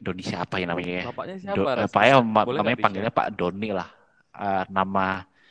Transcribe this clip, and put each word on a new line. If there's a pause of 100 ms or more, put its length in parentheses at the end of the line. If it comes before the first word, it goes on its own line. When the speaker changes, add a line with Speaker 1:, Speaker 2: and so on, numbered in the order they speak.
Speaker 1:
Doni
siapa
ya
namanya
ya?
Speaker 2:
Bapaknya
siapa,
Speaker 1:
Do-,
Speaker 2:
Res?
Speaker 1:
apa
ya,
ma-,
Speaker 2:
Boleh
Speaker 1:
namanya
Speaker 2:
nggak
Speaker 1:
panggilnya
Speaker 2:
di-share?
Speaker 1:
Pak (120)
Doni
lah. (480)
Eh,
nama, (260)